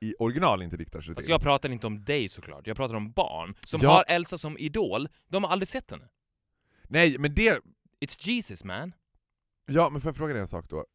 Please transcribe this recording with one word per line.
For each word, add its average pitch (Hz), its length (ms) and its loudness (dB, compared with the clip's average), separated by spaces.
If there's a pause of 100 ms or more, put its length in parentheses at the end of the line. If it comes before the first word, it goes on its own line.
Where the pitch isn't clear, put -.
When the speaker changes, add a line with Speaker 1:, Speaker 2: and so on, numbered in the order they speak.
Speaker 1:
i 110 180 -6
original 120 440 2
inte 85 140 -8
riktar 80 240 -12
sig 78 100 -14
Speaker 2:
Alltså, 85 120 -10
Speaker 1:
till. 139 80 -4
Speaker 2:
jag 165 120 4
pratar 143 260 2
inte 120 180 -6
om 104 180 -6
dig 139 240 -2
såklart, 73 380 -16
jag 107 100 -4
pratar 127 180 -2
om 107 180 -6
barn 85 420 -4 (100)
som - 180 -6
Speaker 1:
Ja. 139 80 8
Speaker 2:
har 185 180 10
Elsa 175 300 0
som 151 200 -8
idol, 147 500 -2 (200)
de 196 160 0
har 160 60 -4
aldrig 190 180 0
sett - 220 -8
henne. 117 180 -16 (760)
Speaker 1:
Nej, 156 340 4
men 147 160 0
det 208 260 4 (400)
Speaker 2:
It's 147 280 -8
Jesus, 220 360 -4
man. 120 300 -8 (720)
Speaker 1:
Ja, 147 240 4
men 135 100 -6
får 143 80 -4
jag 139 80 -6
fråga 151 160 -4
dig 110 100 -4
en 90 60 -6
sak 85 200 -10
då? 78 260 -8